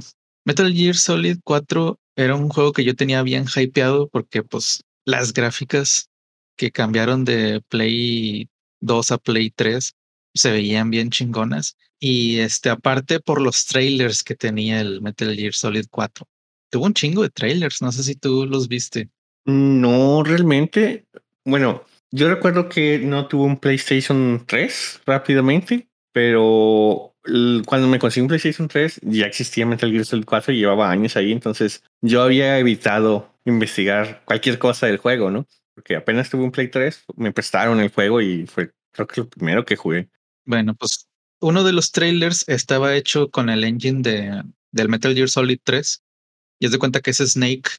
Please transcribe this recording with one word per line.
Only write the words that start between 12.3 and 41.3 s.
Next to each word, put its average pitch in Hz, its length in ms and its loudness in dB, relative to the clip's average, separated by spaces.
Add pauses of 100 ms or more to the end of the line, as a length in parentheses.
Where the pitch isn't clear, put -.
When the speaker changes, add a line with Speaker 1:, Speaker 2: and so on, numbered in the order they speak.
Speaker 1:
este, 113 300 -2
aparte 135 520 0
por 147 180 0
los 127 260 0
trailers 131 600 0
que 113 100 -8
tenía 110 460 -2
el 98 200 -6
Metal 107 320 -6
Gear 104 200 -6
Solid 107 360 -4
cuatro. - 380 -8 (420)
Tuvo 127 140 -2
un 202 100 2
chingo 170 280 0
de 190 80 0
trailers, 147 520 -4
no 127 120 -2
sé 131 100 -6
si 135 120 -4
tú 135 300 -2
los 135 220 -2
viste. 120 420 -8 (360)
Speaker 2:
No, 135 760 4
realmente. 165 840 2 (400)
Bueno, 135 400 0 (260)
yo 143 160 2
recuerdo 175 400 2
que 151 320 0
no 139 300 -2
tuvo 139 160 2
un 139 120 2
PlayStation 135 880 2
tres - 600 -4
rápidamente, 139 840 2 (240)
pero 110 1120 4
l-, 120 400 2
cuando 131 240 2
me 127 120 4
conseguí 123 240 0
un 131 40 0
PlayStation 160 400 -2
tres 151 340 -2
ya 107 240 0
existía 117 400 -4
Metal 117 240 0
Gear 110 140 0
Solid 110 220 -4
cuatro 113 280 -2
y 123 40 0
llevaba 101 340 2
años 104 240 0
ahí, 101 160 0
entonces 110 520 -4 (180)
yo 120 200 4
había 135 380 4
evitado 110 760 0 (120)
investigar 107 800 -2
cualquier 113 340 -2
cosa 123 280 0
del 101 100 2
juego, 117 340 0
¿no? 120 160 -4 (260)
Porque - 220 -6
apenas 113 340 -2
tuve 131 140 -2
un 127 80 -2
Play 127 180 -4
tres, 135 360 -4 (100)
me 110 160 -4
prestaron 110 480 0
el 104 120 2
juego 107 280 2
y 90 260 -2
fue, - 280 -6 (180)
creo - 160 -8
que - 140 -6
lo 117 80 -12
primero 90 340 -2
que 104 140 -2
jugué. 85 320 -4 (360)
Speaker 1:
Bueno, 110 300 -2
pues, - 320 -8 (320)